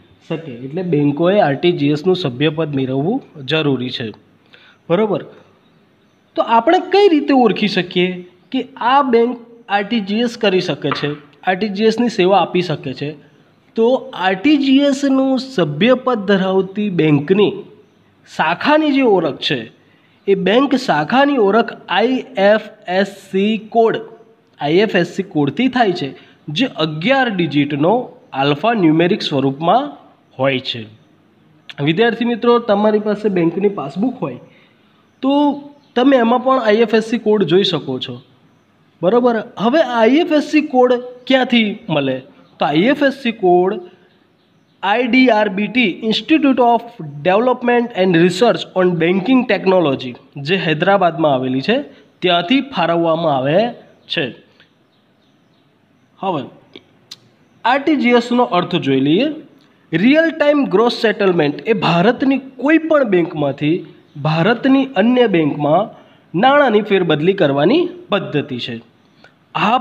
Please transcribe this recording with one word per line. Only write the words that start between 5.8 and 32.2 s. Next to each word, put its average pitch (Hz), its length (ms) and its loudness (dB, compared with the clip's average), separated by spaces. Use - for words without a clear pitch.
તો - 60 -2
આપણે 262 380 2
કઈ 403 160 6
રીતે 294 260 2
ઓળખી 214 340 2
શકીએ 180 420 -2
કે 254 100 -4
આ 277 100 4
બેંક 233 340 0
આરટીજીએસ 208 680 -2
કરી 185 300 0
શકે 180 220 -4
છે, 143 200 -4
આરટીજીએસની 214 680 0
સેવા 185 320 2
આપી 175 200 -2
શકે 143 320 -6
છે? 147 160 -8
તો 226 100 2
આરટીજીએસનું 269 1300 2
સભ્યપદ 226 880 0
ધરાવતી 190 640 0
બેંકની 156 640 2
શાખાની 285 600 0
જે 269 100 2
ઓળખ 185 460 0
છે, 143 100 -2
એ 196 80 4
બેંક 233 400 0
શાખાની 247 720 0
ઓળખ 220 240 0
આઈ 247 200 0
એફ 208 300 2
એસ 190 220 -2
સી 208 260 0
code, 226 220 2
આઈ 151 260 2
એફ 208 100 -2
એસ 175 200 0
સી 185 200 -6
કોડથી 147 320 0
થાય 233 320 0
છે, 139 100 -8
જે 185 200 -2
અગિયાર 214 440 -2
ડિજિટનો 151 640 0
આલ્ફા 143 400 0
ન્યુમેરિક 175 540 2
સ્વરૂપમાં 160 640 0
હોય 131 200 0
છે. 120 220 -10
વિદ્યાર્થી 233 420 0